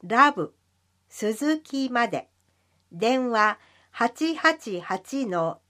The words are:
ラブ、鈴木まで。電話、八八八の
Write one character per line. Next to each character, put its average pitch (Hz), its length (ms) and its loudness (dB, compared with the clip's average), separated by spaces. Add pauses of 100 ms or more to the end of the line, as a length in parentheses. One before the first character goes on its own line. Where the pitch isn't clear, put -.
ラ 240 280 4
ブ、 180 220 -6 (560)
鈴 285 520 -2
木 269 280 -4
ま 240 180 0
で。 156 220 -6 (640)
電 240 400 0
話、 214 260 2 (320)
八 302 460 -2
八 277 440 0
八 190 460 -6
の 170 340 -2 (100)